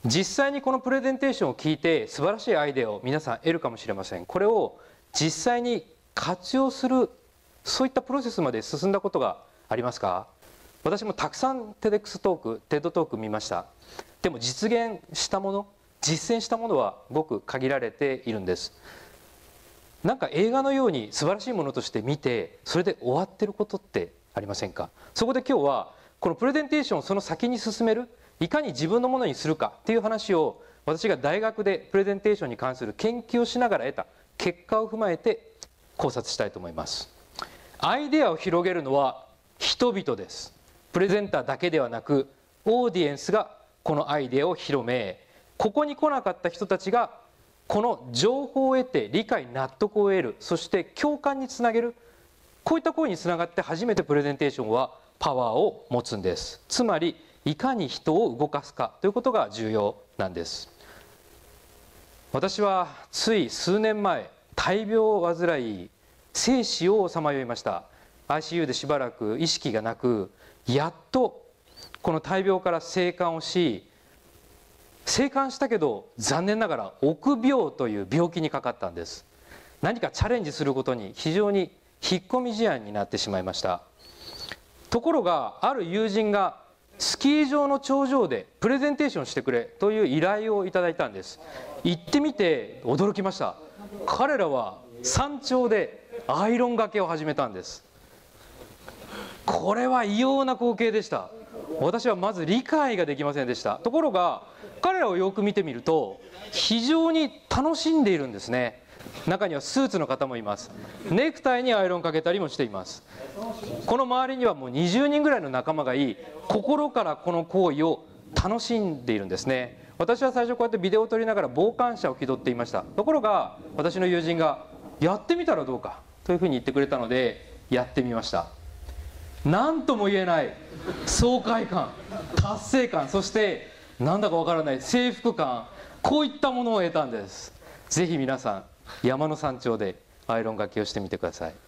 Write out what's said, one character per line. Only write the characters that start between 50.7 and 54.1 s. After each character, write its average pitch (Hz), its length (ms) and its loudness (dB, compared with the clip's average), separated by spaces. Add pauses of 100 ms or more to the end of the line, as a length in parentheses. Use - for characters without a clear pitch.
共 294 340 -2
感 277 220 -2
に 254 80 -6
つ - 140 -6
な 233 100 4
げ 233 80 2
る、 233 140 -4 (680)
こ 320 120 2
う - 20 0
い 320 40 -2
っ - 20 -20
た 320 80 2
行 320 120 0
為 247 60 0
に 175 60 -2
つ 170 100 -8
な 175 100 2
が 170 80 0
っ 170 40 -4
て - 140 -2
初 170 240 -4
め 214 80 2
て 170 80 2
プ 147 120 0